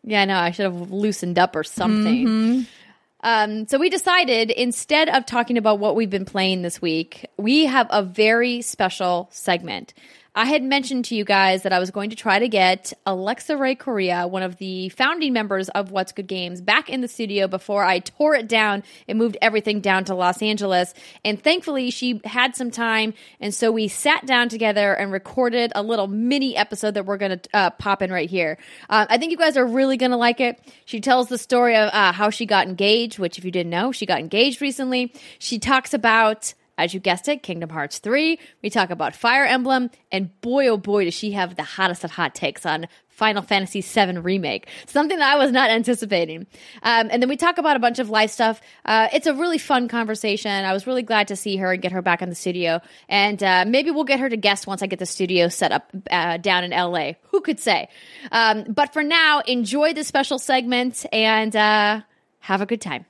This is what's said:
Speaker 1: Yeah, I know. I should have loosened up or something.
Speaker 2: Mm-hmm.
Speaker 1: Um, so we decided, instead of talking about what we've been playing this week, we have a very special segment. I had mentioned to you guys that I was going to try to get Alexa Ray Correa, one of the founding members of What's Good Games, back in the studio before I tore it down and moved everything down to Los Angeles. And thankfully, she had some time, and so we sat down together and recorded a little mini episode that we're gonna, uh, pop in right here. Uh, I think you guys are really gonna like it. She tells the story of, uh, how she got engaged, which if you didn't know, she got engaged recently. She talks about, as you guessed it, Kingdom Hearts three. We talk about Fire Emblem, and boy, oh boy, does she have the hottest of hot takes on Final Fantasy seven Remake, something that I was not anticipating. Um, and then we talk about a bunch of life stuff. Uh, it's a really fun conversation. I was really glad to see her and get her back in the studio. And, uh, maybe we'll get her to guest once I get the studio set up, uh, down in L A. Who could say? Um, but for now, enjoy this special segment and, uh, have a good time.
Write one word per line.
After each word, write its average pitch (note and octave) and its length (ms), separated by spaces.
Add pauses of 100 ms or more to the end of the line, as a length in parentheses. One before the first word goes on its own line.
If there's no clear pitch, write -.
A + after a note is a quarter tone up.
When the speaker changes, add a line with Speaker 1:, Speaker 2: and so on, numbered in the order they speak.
Speaker 1:
Yeah, G#3+ 200
I - 20
know. F#3+ 140
I F3 140
should G3+ 120
have F3+ 280
loosened F#3+ 460
up - 180
or D#3 80
something. G#3+ 640
Speaker 2:
Mm-hmm. A3+ 340 (640)
Speaker 1:
Um, G#3+ 440
so C#4 120
we E4+ 120
decided, C#4 600
instead D4 580
of B3+ 180
talking A#3+ 320
about G#3+ 220
what G3+ 160
we've A3 140
been F#3+ 140
playing F#3+ 380
this F3 180
week, D#3+ 460 (100)
we C#4 300
have C4 240
a G#3 120
very A#3 600
special F#3 680
segment. - 640 (440)
I A3 60
had C#4+ 180
mentioned C4 440
to - 80
you G#3 100
guys F#3+ 380
that F#3+ 100
I F#3 60
was F#3 120
going G#3 200
to A3 60
try G3+ 220
to A#3 80
get F#3+ 460 (140)
Alexa G3+ 500
Ray C4+ 180
Correa, F#3 520
one F#3 160
of F3+ 160
the F#3 320
founding D4 420
members G3 380
of G3 220
What's F#3+ 200
Good F#3+ 140
Games, F3+ 340
back G#3 300
in C4 100
the B3 80
studio G3+ 400
before G3 340
I F#3 180
tore D4+ 340
it A#3 120
down G#3+ 360 (260)
and G#3 100
moved A3+ 220
everything G#3+ 400
down F#3+ 240
to F#3+ 100
Los F3+ 280
Angeles. G3+ 500 (320)
And G#3+ 180
thankfully, D4+ 480
she A#3+ 320
had B3 320
some B3 160
time, A3 440 (260)
and G3+ 140
so A3+ 180
we A3 160
sat D4 380
down A#3+ 240
together G#3 420
and G3 180
recorded A#3 640
a G#3 80
little G#3+ 240
mini B3 480
episode G#3 400
that G3 120
we're G3+ 100
gonna, F#3+ 240 (140)
uh, F#3+ 160
pop G3 320
in F#3 100
right E3+ 160
here. E3 300 (320)
Uh, G#3+ 180
I A#3 80
think E4 160
you E4+ 60
guys D#4+ 180
are B3+ 100
really C4 300
gonna B3 220
like A#3+ 240
it. A#3+ 160 (260)
She A3+ 160
tells B3+ 300
the B3 80
story A#3+ 380
of, G#3+ 180
uh, G3 180
how G#3 160
she G#3+ 160
got G3+ 240
engaged, G#3 500
which F3 200
if F3+ 80
you F3+ 40
didn't F3 200
know, F#3+ 200
she B3 140
got F3+ 160
engaged A3+ 400
recently. B3+ 540 (240)
She - 200
talks C4 360
about, A3 580 (260)
as E3+ 140
you F#3+ 80
guessed F3+ 260
it, D4 160
Kingdom E3+ 280
Hearts D3+ 300
three. D4+ 380 (240)
We G#3 60
talk G3 220
about D#3+ 260
Fire C4 300
Emblem, B3+ 420 (240)
and F#3+ 300
boy, C4 260
oh A3+ 80
boy, G3+ 300
does E3+ 80
she G#3+ 180
have F#3 240
the D3+ 60
hottest F3+ 420
of E3+ 60
hot D#3+ 240
takes - 320
on D#3+ 200 (220)
Final G#3+ 320
Fantasy G3 400
seven F#3 420
Remake, F3 460 (160)
something D4+ 320
that C#4+ 180
I D4 40
was C#4 120
not B3+ 200
anticipating. G#3 720 (420)
Um, A3+ 280
and A#3+ 120
then B3+ 80
we C#4+ 80
talk F4 180
about D4+ 200
a - 20
bunch A#3+ 200
of A3 120
life G#3+ 200
stuff. A3 300 (240)
Uh, A3 260
it's D4+ 160
a D#4 60
really E4 240
fun B3 320
conversation. G#3+ 800
I F#3+ 80
was G3 120
really B3+ 160
glad G#3+ 260
to G3+ 80
see G3 200
her F#3 160
and F#3 80
get F3+ 120
her F#3 100
back F3 180
in F3+ 80
the E3+ 60
studio. F3 480 (260)
And, G3+ 340
uh, F#3 240
maybe C4+ 240
we'll D4+ 140
get C4 160
her C4+ 80
to A#3 80
guest G3+ 300
once G3 160
I G3 40
get F#3+ 120
the F3+ 80
studio F3 420
set F3 240
up, - 180 (200)
uh, E3+ 260
down F3+ 260
in F3+ 120
L F3 200
A. D#3+ 220 (140)
Who G4 100
could C#4+ 180
say? - 300 (420)
Um, A3 380
but C#4+ 240
for D4+ 100
now, D4+ 440
enjoy B3+ 480
this D4+ 140
special C4+ 300
segment B3 720
and, A3 460
uh, G#3+ 460 (380)
have F#3+ 200
a G3+ 60
good A3 160
time. C#3 280